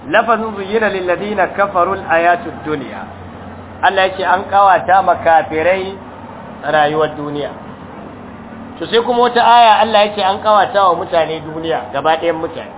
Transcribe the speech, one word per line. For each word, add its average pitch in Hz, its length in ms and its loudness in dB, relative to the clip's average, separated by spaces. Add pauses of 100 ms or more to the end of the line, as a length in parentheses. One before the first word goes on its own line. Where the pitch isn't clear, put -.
Lafazin 220 520 0
"zuyyina 202 360 -2
lil 185 160 -4
ladina 185 480 0
kafaru 190 400 0
al 190 160 -10
ayatud 170 420 2 (120)
dunya," 123 360 -6 (800)
Allah 190 300 4
ya 185 60 -10
ce 190 60 -4
an 180 280 2
kawata 190 500 4
ma 180 140 2
kafirai 165 800 2 (640)
rayuwar 151 560 0
duniya. 147 340 -6 (1300)
To 170 80 -8
sai 190 160 2
kuma 240 300 2
wata 240 100 2
aya 226 380 8
Allah 214 260 4
ya 208 80 -4
ce 208 80 -4
an 196 220 0
kawata 196 480 4
wa 170 40 2
mutane 160 440 -2
duniya, 160 540 -6
gaba 156 260 0
ɗayan 170 160 -2
mutane. 143 420 -10